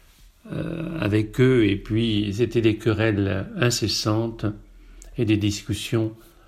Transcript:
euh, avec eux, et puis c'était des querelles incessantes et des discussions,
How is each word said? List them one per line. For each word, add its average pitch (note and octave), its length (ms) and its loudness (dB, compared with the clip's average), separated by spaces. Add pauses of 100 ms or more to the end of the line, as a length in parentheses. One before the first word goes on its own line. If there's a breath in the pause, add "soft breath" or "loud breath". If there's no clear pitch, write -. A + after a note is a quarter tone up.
(520 loud breath)
euh, - 480 -6
avec G#2+ 400 0
eux, B2+ 260 6
et G2 100 2
puis G#2+ 580 0
c'était A#2 260 0
des A2 160 4
querelles G2+ 800 0
incessantes A2+ 880 0 (720 soft breath)
et B2 80 0
des G#2 140 2
discussions, G#2+ 760 -2 (340 soft breath)